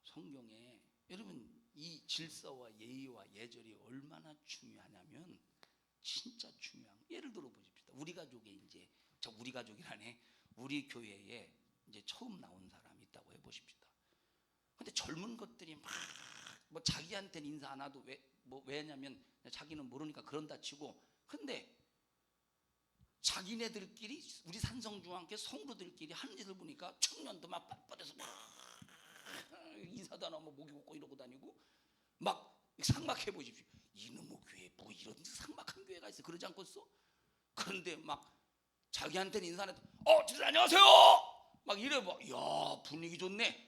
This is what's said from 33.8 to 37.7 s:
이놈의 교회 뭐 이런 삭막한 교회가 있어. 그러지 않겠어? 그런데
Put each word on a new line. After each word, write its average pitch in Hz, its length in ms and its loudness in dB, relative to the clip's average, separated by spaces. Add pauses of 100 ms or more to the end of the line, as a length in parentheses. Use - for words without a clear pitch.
이놈의 - 520 -18
교회 - 320 -20
뭐 - 140 -18
이런 - 320 -16
삭막한 - 640 -12
교회가 185 220 -14
있어. - 120 -18
그러지 220 240 -12
않겠어? 196 420 -14 (680)
그런데 180 400 -6